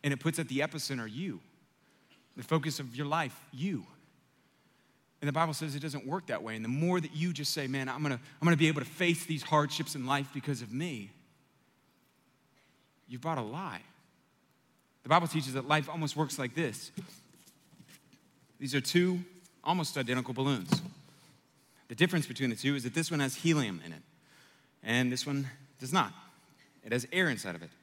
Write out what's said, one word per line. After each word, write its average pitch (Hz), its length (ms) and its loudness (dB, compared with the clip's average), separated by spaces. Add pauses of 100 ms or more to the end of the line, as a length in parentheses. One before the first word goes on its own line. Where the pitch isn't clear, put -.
and 143 100 2
it 131 60 -4
puts 160 180 0
at 151 120 -4
the 135 100 0
epicenter 135 520 -4
you, 127 300 -6 (920)
the - 80 -10
focus 160 360 0
of 123 160 -8
your 143 120 -4
life, 151 320 -2 (120)
you. 135 360 -4 (1300)
And 143 60 -2
the 143 60 0
Bible 160 220 2
says 156 180 -4
it 143 60 -6
doesn't 143 260 -6
work 175 220 -4
that 101 160 -2
way. 110 120 -4
And 110 80 -4
the 113 60 -2
more 170 320 4
that 151 140 -6
you 170 180 0
just 143 200 -4
say, 143 120 -2
"Man, 131 240 -2
I'm 139 140 -2
gonna, 135 160 0 (200)
I'm 156 60 0
gonna 170 100 10
be 156 120 6
able 156 140 2
to - 40 -4
face 175 400 2
these 156 160 -2
hardships 151 540 2
in 127 100 -4
life 139 260 2
because 135 300 -4
of 107 100 -10
me," 127 380 -4 (2000)
you've 123 140 -10
bought 156 180 -2
a - 20 -2
lie. 117 400 -8 (1200)
The 127 80 -12
Bible 170 180 6
teaches 131 260 -2
that 135 140 -4
life 151 220 2
almost 156 260 -4
works 147 220 -2
like 123 160 -4
this. 135 380 -4 (1700)
These 139 160 -4
are 135 60 4
two 180 440 4 (380)
almost 165 340 0
identical 127 380 0
balloons. 131 480 2 (1040)
The 117 80 -10
difference 170 320 4
between 127 220 -2
the 110 60 -2
two 139 200 0
is 131 80 -4
that 120 100 -4
this 160 160 0
one 160 100 0
has 135 160 0
helium 131 500 2
in 82 80 -10
it, 78 100 -16 (800)
and 123 280 2
this 127 140 -4
one 139 240 -2 (300)
does 131 140 -4
not. 120 200 2 (680)
It 110 80 -6
has 123 200 0
air 180 180 4
inside 98 260 -4
of 82 80 -10
it. 85 80 -16 (120)